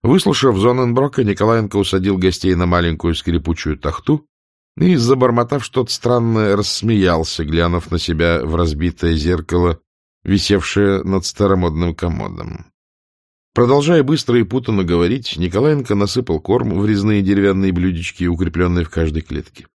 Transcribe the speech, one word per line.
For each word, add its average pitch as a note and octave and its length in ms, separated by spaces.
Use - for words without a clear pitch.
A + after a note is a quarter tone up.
Выслушав C#3 460
Зонненброка, B2 640
Николаенко G#2+ 540
усадил G2 400
гостей F#2 380
на F2+ 100
маленькую E2+ 500
скрипучую E2 600
тахту C#3+ 500
и, F3 220
забормотав B2 680
что-то B2 260
странное, A2+ 680
рассмеялся, F#2 880
глянув E2+ 460
на E2+ 60
себя E2+ 460
в D#2 120
разбитое E2 580
зеркало, E2 680
висевшее G2 760
над F#2 200
старомодным F2 720
комодом. G1+ 720
Продолжая C#3+ 500
быстро C3 340
и A#2 60
путанно A2 400
говорить, F2 540
Николаенко A2 580
насыпал G2+ 460
корм A#2 360
в G2+ 80
резные G#2 360
деревянные G2 500
блюдечки, F2 540
укреплённые F2 580
в E2 60
каждой D#2+ 320
клетке. - 560